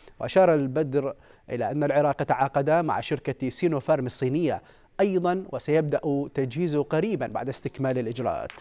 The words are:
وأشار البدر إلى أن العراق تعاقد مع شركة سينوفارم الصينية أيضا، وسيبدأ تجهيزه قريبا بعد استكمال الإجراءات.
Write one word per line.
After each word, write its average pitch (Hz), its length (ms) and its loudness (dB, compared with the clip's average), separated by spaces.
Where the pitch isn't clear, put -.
وأشار 175 340 6
البدر 139 600 0
إلى 117 200 -2
أن 147 140 0
العراق 143 380 2
تعاقد 139 480 0
مع 156 300 2
شركة 135 480 -4
سينوفارم 143 580 0
الصينية 131 560 -2
أيضا، 185 520 2
وسيبدأ 143 840 0
تجهيزه 147 480 0
قريبا 160 440 0
بعد 110 220 -6
استكمال 131 500 -2
الإجراءات. 110 640 -4